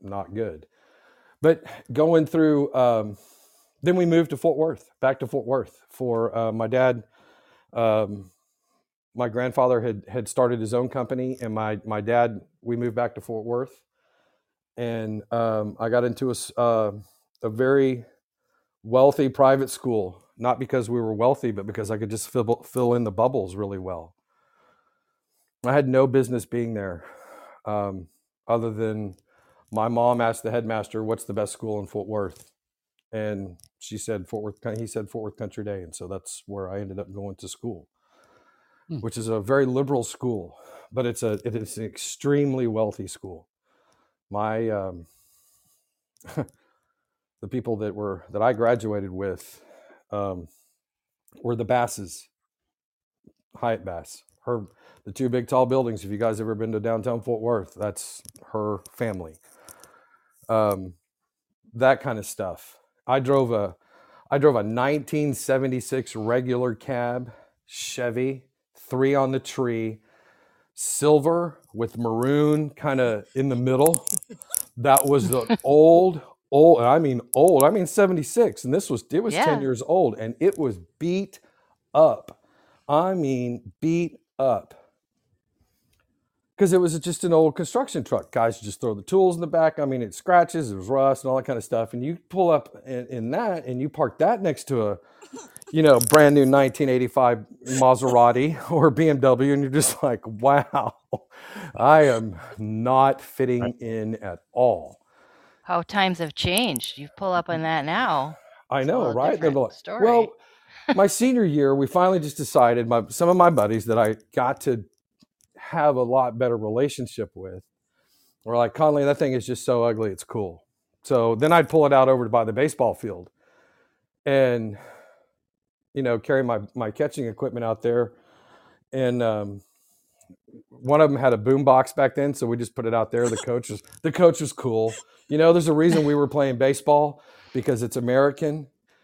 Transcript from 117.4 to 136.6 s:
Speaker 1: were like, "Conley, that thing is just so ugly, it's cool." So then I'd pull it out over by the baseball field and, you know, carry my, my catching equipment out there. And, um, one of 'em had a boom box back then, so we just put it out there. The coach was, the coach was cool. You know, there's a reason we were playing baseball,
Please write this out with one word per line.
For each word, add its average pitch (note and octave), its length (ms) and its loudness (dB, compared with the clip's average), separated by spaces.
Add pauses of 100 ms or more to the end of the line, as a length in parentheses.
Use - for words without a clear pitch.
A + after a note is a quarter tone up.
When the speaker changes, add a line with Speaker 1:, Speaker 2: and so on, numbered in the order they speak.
Speaker 1:
were A#2 120 -2
like, A#2+ 180 0
"Conley, D3+ 300 2
that C#3+ 140 2
thing C#3+ 160 0
is A#2+ 120 -4
just B2+ 180 -8
so A#2+ 200 2
ugly, A2 260 -2
it's F#2 140 -12
cool." F#2 400 -10 (400)
So A#2 320 2
then D3+ 160 2
I'd E3 180 6
pull D#3 160 4
it C#3 60 4
out C3 160 6
over B2 200 2
by A#2 160 2
the A2 80 -4
baseball B2 420 -2
field F#2 360 -12 (960)
and, B2 500 2 (1200)
you C#3 80 -4
know, A#2+ 160 0
carry C3+ 260 0
my, A#2 160 -2 (140)
my A2+ 160 -6
catching D3 360 -4
equipment A#2 380 -6
out A2 180 -4
there. A#2+ 300 0 (800)
And, B2 300 -2
um, G#2 400 -4 (1080)
one B2+ 300 2
of D3+ 100 8
'em C#3 60 0
had C3 160 4
a A2+ 60 2
boom C3 260 2
box C3 280 6
back C3+ 220 2
then, C#3+ 200 -2
so C3 120 -4
we A#2 100 -2
just A#2+ 180 -8
put A#2 120 -6
it A2+ 80 -2
out A2 180 0
there. A#2+ 160 2
The A2+ 100 -2
coach A#2+ 320 -6
was, G#2 120 -10 (200)
the D#3+ 100 -2
coach E3+ 280 4
was D3 120 -6
cool. A2+ 400 -2 (360)
You D3 100 0
know, E3 140 8
there's E3+ 160 2
a D#3+ 60 4
reason D#3+ 300 4
we D3 100 2
were C#3+ 140 2
playing C3+ 300 -2
baseball, C#3+ 640 2 (300)